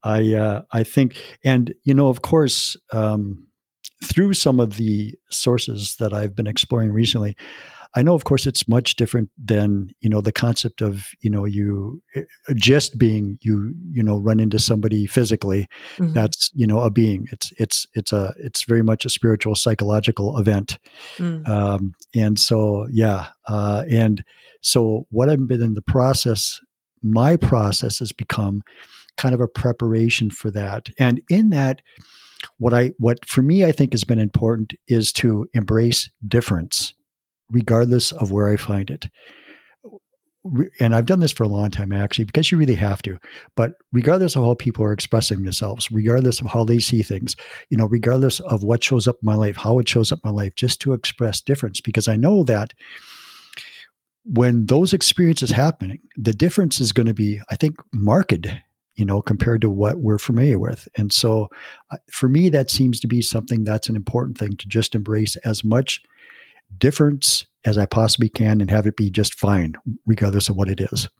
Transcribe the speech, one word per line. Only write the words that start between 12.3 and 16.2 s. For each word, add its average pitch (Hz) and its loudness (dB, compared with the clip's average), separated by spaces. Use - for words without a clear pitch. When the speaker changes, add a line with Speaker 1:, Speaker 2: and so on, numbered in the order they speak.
Speaker 1:
just 127 2
being, 107 0
you, 110 -2
you 120 -2
know, 104 0
run 110 2
into 107 0
somebody 104 0
physically. 101 0
Speaker 2:
Mm-hmm. 170 -2
Speaker 1:
That's, 113 0